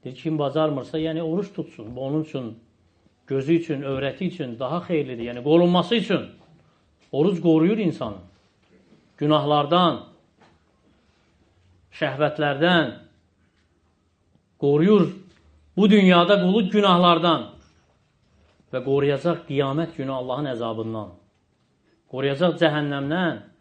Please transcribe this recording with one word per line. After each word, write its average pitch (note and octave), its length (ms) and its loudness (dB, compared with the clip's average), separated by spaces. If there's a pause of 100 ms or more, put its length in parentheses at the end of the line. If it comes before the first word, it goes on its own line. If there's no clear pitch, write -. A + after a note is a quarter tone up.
Deyir, C3 120 -14
kim D#3 220 -6
bacarmırsa, D3 600 -2
yəni D#3+ 240 -4
oruç E3 300 -6
tutsun. B2 440 -14
Bu B2+ 40 -10
onun C#3+ 220 -4
üçün, B2 360 -10 (680)
gözü C#3 340 0
üçün, D3 220 -6
övrəti C3+ 420 -6
üçün B2 340 -8
daha C3+ 280 -4
xeyirlidir. B2+ 440 -4
Yəni A#2+ 140 -12
qorunması F3 500 4
üçün. F#3 360 -2 (800)
Oruc E3 300 0
qoruyur E3+ 360 4
insanı. A2+ 460 -6 (920)
Günahlardan, D3 840 2 (2000)
şəhvətlərdən D3 920 0 (1600)
qoruyur. D#3 520 4 (680)
Bu G3 140 4
dünyada F#3 500 6
qulu F#3 300 0
günahlardan F3 800 4 (1200)
və C3 120 -6
qoruyacaq C#3 640 0
qiyamət C#3+ 480 -2
günü C3+ 160 -6
Allahın C3 440 -6
əzabından. A2+ 560 -6 (1000)
Qoruyacaq C#3 500 -2
cəhənnəmdən. D3 800 -2 (180)